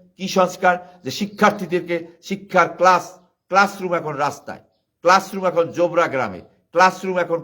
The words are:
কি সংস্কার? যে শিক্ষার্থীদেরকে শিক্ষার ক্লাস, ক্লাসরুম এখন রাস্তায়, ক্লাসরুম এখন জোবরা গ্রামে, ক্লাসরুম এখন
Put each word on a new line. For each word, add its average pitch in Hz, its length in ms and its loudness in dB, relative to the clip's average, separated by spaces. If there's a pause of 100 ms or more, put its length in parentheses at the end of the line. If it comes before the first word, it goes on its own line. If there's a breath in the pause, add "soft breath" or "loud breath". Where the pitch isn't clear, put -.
(160)
কি 185 120 -8
সংস্কার? 180 760 0
যে 127 60 -8
শিক্ষার্থীদেরকে 175 960 -2 (160)
শিক্ষার - 540 0
ক্লাস, 180 420 2 (300)
ক্লাসরুম 185 460 0
এখন 151 200 -4
রাস্তায়, 135 460 -6 (400)
ক্লাসরুম 190 460 2
এখন 170 260 0
জোবরা 165 360 0
গ্রামে, 110 320 -6 (300)
ক্লাসরুম 185 480 2
এখন 165 240 -2